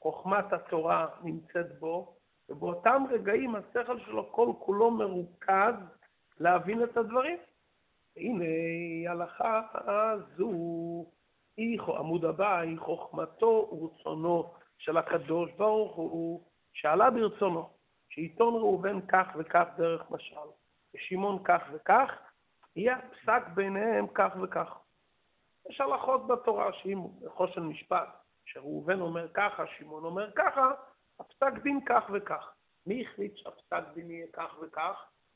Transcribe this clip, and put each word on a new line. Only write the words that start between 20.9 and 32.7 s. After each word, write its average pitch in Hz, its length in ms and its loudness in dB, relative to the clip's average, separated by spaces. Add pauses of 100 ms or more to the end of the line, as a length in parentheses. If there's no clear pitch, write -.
ושמעון 190 500 -4
כך 175 180 6 (100)
וכך, 208 460 4 (580)
יהיה 226 200 0
הפסק 233 580 0
ביניהם 202 520 0
כך 190 260 2 (100)
וכך. 170 360 -6 (880)
יש - 120 -8
הלכות 262 460 0
בתורה 214 460 0
שאם 196 260 -6 (300)
חושן 180 340 -2
משפט, 160 460 -2 (360)
שראובן 151 560 -4
אומר 170 340 -4
ככה, 196 320 0
שמעון 156 380 -14
אומר 190 260 -6
ככה, 269 400 4 (500)
הפסק 226 420 -2
דין 277 240 0
כך 240 260 4
וכך. 196 420 -6 (320)